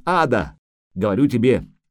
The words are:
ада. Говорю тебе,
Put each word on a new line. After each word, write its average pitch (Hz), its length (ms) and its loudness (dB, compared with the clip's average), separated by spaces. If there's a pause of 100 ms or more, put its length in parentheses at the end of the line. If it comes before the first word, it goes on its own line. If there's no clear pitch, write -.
ада. 147 520 0 (360)
Говорю 101 320 0
тебе, 120 420 0 (220)